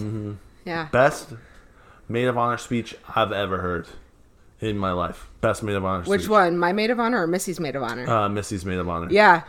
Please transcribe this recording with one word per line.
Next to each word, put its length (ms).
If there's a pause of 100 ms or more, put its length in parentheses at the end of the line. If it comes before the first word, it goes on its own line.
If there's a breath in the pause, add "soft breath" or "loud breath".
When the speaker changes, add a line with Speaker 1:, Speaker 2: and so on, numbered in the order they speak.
Speaker 1:
Mm-hmm. 340 (300)
Speaker 2:
Yeah. 280
Speaker 1:
Best 380 (800 soft breath)
maid 200
of 100
honor 200
speech 360 (220)
I've 160
ever 260
heard 280 (720)
in 180
my 140
life. 340 (140)
Best 240
maid 100
of 100
honor 200
Speaker 2:
Which 180
Speaker 1:
speech. 80
Speaker 2:
one? 260
My 160
maid 180
of 100
honor 220
or 40
Missy's 320
maid 160
of 80
honor? 260
Speaker 1:
Uh, 200
Missy's 360
maid 140
of 100
honor. 220
Speaker 2:
Yeah, 380